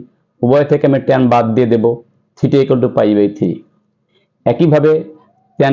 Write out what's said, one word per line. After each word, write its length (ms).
উভয় 260
থেকে 200
আমি 80
ট্যান 140
বাদ 120
দিয়ে 160
দেব, 120
theta 240
equal 200
to 140
পাই 120
by 180
থ্রি। 140
একইভাবে 420
ট্যান 140